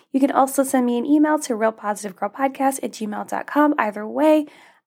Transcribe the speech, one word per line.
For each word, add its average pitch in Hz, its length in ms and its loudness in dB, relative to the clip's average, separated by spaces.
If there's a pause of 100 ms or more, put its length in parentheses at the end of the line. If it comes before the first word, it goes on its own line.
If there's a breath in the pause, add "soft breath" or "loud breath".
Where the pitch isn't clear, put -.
(140 loud breath)
You 269 80 0
can 269 100 4
also 269 320 2
send 262 220 0
me 240 120 0
an 240 80 -4
email 302 340 4
to 254 160 -6
real 220 160 0
positive 208 440 -8
girl 202 140 -6
podcast 269 540 -2
at - 80 -8
gmail 208 360 -8
dot - 200 -8
com. 294 320 2
Either 214 280 -4
way, 294 380 2 (420 loud breath)